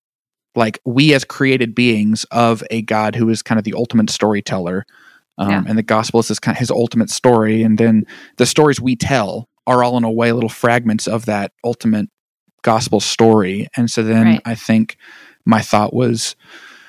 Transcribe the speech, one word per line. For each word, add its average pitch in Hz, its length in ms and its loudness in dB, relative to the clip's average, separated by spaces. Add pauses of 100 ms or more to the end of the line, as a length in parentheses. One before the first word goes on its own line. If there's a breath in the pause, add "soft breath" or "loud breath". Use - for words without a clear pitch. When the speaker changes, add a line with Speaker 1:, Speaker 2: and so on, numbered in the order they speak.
(540)
Speaker 1:
like, 110 300 -2
we 139 300 2
as 131 100 0
created 131 500 -2
beings 110 560 0
of 117 400 0
a 113 120 -4
God 107 340 -2
who 113 140 0
is 110 120 -2
kind 110 160 -2
of 101 60 -2
the 104 100 -6
ultimate 113 360 0
storyteller. 98 760 -4 (540 soft breath)
Um, 101 120 -2
Speaker 2:
Yeah. 98 160 0
Speaker 1:
and 110 100 -2
the 113 60 0
gospel 113 380 0
is - 80 -2
this 107 100 -4
kind, 139 180 -4
his 120 140 -4
ultimate 117 400 -2
story. 110 520 2
And 110 140 2
then 110 280 4 (340 loud breath)
the 123 80 4
stories 151 340 2
we 127 160 -2
tell 110 520 -4 (180)
are 123 180 2
all 123 140 0
in 117 60 0
a 113 60 0
way 117 220 0
little 117 160 -2
fragments 117 580 0
of 113 200 -4
that 104 260 -4 (100)
ultimate 110 460 -2 (540)
gospel 110 380 2
story. 110 680 2 (100)
And 120 140 0
so 113 120 -2
then 113 240 2
Speaker 2:
Right. 110 200 2
Speaker 1:
I 117 80 -6
think 110 420 0 (480 loud breath)
my 110 160 2
thought 104 320 0
was 117 440 -2 (520 loud breath)